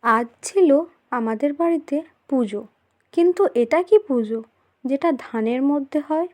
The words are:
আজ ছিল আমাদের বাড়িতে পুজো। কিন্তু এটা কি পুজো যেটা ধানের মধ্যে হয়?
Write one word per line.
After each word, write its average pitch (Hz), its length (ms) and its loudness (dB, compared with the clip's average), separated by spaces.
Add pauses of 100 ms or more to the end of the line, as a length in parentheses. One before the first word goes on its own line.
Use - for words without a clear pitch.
আজ 233 240 0 (140)
ছিল 370 280 2 (400)
আমাদের 226 440 -2
বাড়িতে 320 420 -2 (320)
পুজো। 220 340 -2 (520)
কিন্তু 349 300 2 (120)
এটা 240 280 2
কি 427 160 4
পুজো 226 400 -4 (440)
যেটা 277 260 -2 (100)
ধানের 233 420 -4
মধ্যে 285 380 -2
হয়? 311 340 -4